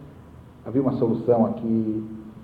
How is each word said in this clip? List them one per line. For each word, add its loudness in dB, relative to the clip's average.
Havia 0
uma 2
solução 4
aqui, 0